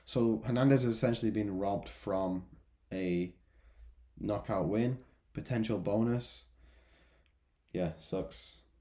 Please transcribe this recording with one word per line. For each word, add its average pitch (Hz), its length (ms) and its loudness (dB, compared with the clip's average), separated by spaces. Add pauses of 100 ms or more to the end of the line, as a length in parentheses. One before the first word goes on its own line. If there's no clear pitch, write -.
So 113 400 2
Hernandez 127 380 6
has 117 100 2
essentially 113 380 2
been 98 260 -2
robbed 101 320 -2
from 95 560 -2 (460)
a 90 420 -2 (840)
knockout 101 520 -2
win. 120 280 2 (360)
Potential 110 440 -2
bonus. 113 720 0 (1200)
Yeah, 87 240 -2
sucks. - 640 -6 (180)